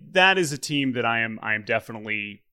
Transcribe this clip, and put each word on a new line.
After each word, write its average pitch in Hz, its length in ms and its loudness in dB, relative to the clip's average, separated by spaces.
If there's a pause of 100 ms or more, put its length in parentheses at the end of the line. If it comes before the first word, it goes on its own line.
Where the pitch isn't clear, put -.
(120)
that 185 260 6
is 160 160 0
a 143 40 -6
team 139 360 -2
that 120 120 0
I 117 160 2
am, 113 200 -4
I 110 140 -2
am 107 100 -6
definitely 107 880 -4